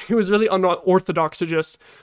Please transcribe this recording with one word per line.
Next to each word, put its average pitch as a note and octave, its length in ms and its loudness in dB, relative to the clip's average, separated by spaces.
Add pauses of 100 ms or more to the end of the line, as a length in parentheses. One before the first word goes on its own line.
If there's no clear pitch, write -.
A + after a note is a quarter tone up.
<laughs> - 60 -12
it A3+ 40 0
was G#3 160 2
really G#3+ 160 2
unorthodox F3+ 920 0
to F3 80 -4
just D#3+ 320 -4 (240)